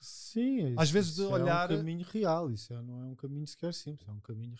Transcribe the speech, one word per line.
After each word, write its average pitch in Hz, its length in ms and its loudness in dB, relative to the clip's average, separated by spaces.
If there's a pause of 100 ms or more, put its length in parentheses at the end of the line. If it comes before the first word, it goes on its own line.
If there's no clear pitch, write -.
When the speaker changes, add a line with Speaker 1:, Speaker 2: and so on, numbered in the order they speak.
Speaker 1:
Sim, 254 600 0
é 135 160 2
Speaker 2:
às 160 80 6
Speaker 1:
isso, 147 80 6
Speaker 2:
vezes 175 220 4
de 185 80 -2
Speaker 1:
isso 196 80 0
Speaker 2:
olhar 175 400 4
Speaker 1:
é 165 40 2
um 151 40 4
caminho 165 260 -2
real, 170 460 0
isso 107 240 -6
é, 117 80 -8
não 123 200 -10
é 127 40 -10
um 131 80 -10
caminho 143 320 -8
sequer 170 260 -6
simples, 147 360 -10
é 104 40 -10
um 104 80 -10
caminho 117 400 -10